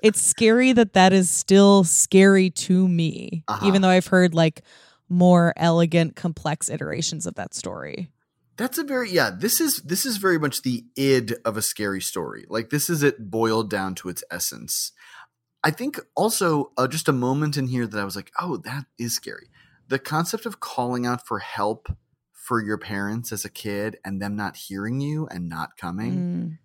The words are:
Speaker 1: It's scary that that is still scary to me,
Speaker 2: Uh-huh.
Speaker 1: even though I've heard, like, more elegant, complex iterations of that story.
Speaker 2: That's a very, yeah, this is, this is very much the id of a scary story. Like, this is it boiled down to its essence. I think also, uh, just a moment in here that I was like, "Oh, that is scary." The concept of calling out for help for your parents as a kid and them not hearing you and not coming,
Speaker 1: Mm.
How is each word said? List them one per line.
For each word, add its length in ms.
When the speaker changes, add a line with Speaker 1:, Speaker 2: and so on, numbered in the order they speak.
Speaker 1:
It's 180
scary 520
that 200
that 200
is 180
still 540
scary 640
to 380
me, 580
Speaker 2:
Uh-huh. 180
Speaker 1:
even 160
though 80
I've 180
heard, 280
like, 260
more 440
elegant, 580
complex 540
iterations 560
of 100
that 180
story. 560
Speaker 2:
That's 200
a 60
very, 280
yeah, 200
this 280
is, 240
this 220
is 120
very 200
much 240
the 240
id 380
of 140
a 40
scary 400
story. 480
Like, 200
this 200
is 120
it 300
boiled 380
down 260
to 140
its 200
essence. 640
I 80
think 280
also, 640
uh, 100
just 200
a 60
moment 440
in 100
here 200
that 120
I 40
was 120
like, 240
"Oh, 180
that 280
is 160
scary." 340
The 100
concept 480
of 140
calling 460
out 200
for 140
help 480
for 280
your 160
parents 540
as 140
a 40
kid 540
and 180
them 140
not 220
hearing 420
you 320
and 160
not 300
coming, 400
Speaker 1:
Mm. 480